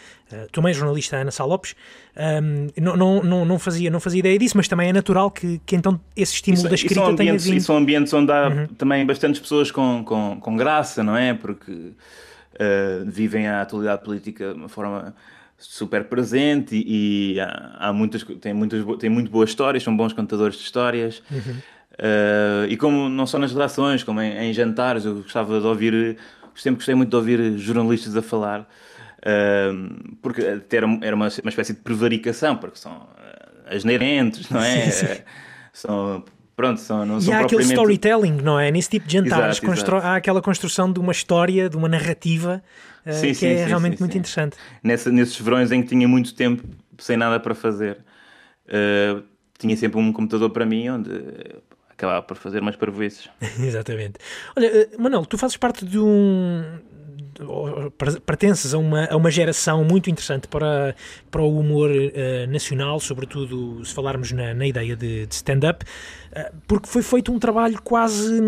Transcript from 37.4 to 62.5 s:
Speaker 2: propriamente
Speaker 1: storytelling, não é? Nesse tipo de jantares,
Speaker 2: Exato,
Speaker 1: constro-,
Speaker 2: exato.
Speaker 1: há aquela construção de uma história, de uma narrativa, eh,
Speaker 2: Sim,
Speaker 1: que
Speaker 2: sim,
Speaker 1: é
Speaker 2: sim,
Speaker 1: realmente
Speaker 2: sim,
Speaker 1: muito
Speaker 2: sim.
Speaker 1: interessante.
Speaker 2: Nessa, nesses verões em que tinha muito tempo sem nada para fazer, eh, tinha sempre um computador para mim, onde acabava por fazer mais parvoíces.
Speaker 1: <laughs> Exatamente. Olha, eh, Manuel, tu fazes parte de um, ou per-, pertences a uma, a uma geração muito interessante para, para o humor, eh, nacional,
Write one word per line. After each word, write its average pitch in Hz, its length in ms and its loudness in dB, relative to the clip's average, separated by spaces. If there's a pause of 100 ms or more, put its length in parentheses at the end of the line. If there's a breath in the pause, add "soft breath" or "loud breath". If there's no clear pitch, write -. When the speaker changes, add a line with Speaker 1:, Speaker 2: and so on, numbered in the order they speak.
Speaker 2:
propriamente - 20 4
Speaker 1:
storytelling, 214 760 4
não 147 180 2
é? 147 120 2
Nesse 175 180 0
tipo 208 180 -2
de 156 60 -2
jantares, 123 480 2
Speaker 2:
Exato, - 0 -
Speaker 1:
constro-, 185 360 0
Speaker 2:
exato. 180 100 -2
Speaker 1:
há 185 100 2
aquela 185 240 2
construção 185 500 0
de 180 80 -2
uma 175 140 0
história, 180 560 2
de 156 80 -6
uma 160 100 0
narrativa, 165 760 -2 (440 loud breath)
eh, 160 60 -8
Speaker 2:
Sim, 151 220 0
Speaker 1:
que - 120 -2
Speaker 2:
sim, - 0 -
Speaker 1:
é 175 200 2
Speaker 2:
sim, - 0 -
Speaker 1:
realmente 170 320 0
Speaker 2:
sim, - 20 -10
Speaker 1:
muito 180 140 -2
Speaker 2:
sim. 190 40 -4
Speaker 1:
interessante. 160 400 -4 (260 loud breath)
Speaker 2:
Nessa, 120 280 0
nesses 123 280 2
verões 120 320 2
em 127 100 4
que 123 80 -6
tinha 123 180 4
muito 123 280 4
tempo 123 280 0 (360)
sem 120 180 -2
nada 117 220 2
para 110 160 -4
fazer, 104 480 -4 (640 soft breath)
eh, 101 540 0 (380)
tinha 110 180 0
sempre 110 220 0
um 110 140 2
computador 110 380 0
para 113 140 -2
mim, 113 240 -2
onde 120 200 -6 (800)
acabava 92 340 -2
por 90 140 -12
fazer 101 240 -6
mais 104 140 -2
parvoíces. 104 540 -6 (100)
Speaker 1:
<laughs> 110 200 -8
Exatamente. 110 600 -6 (360 loud breath)
Olha, 233 120 4
eh, 214 300 4
Manuel, 233 280 0
tu 214 120 -6
fazes 254 200 -2
parte 240 280 -2
de 190 140 -2
um, 190 640 2 (800)
ou 147 500 -8
per-, 143 300 -2
pertences 160 520 2
a 156 40 0
uma, 156 280 2
a 160 120 -2
uma 165 120 4
geração 160 540 2
muito 180 260 2
interessante 143 380 -4
para, 147 480 -2 (340 loud breath)
para 160 120 -2
o 151 180 2
humor, 151 340 2
eh, 135 540 -2
nacional, 143 520 -4